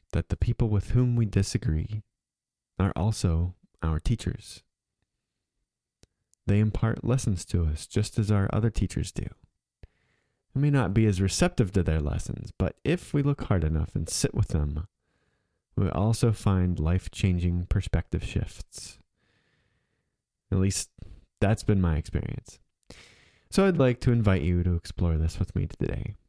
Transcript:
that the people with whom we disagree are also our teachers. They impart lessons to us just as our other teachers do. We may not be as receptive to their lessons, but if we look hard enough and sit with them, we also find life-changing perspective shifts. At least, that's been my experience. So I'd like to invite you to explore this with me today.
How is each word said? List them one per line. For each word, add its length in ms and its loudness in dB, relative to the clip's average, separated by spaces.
that 160 -2
the 80 -4
people 320 0
with 220 0
whom 240 2
we 100 2
disagree 760 -2
are 160 0
also 600 0
our 160 -2
teachers. 640 -4
They 120 4
impart 440 0
lessons 420 0
to 200 0
us 200 -2
just 320 -2
as 140 2
our 200 2
other 180 0
teachers 420 -2
do. 160 -8
We 60 0
may 100 2
not 220 2
be 120 4
as 160 2
receptive 520 2
to 100 2
their 180 0
lessons, 560 -6
but 260 -2
if 300 -2
we 80 2
look 220 0
hard 200 2
enough 320 0
and 140 -4
sit 240 0
with 140 0
them, 400 -2
we 140 2
also 420 2
find 480 0
life-changing 880 0
perspective 560 -2
shifts. 760 -8
At 60 2
least, 320 0
that's 240 2
been 160 2
my 180 2
experience. 600 -6
So 160 4
I'd 100 2
like 240 4
to 100 2
invite 300 4
you 220 2
to 100 2
explore 440 -2
this 200 -2
with 180 -4
me 120 -2
today. 480 -6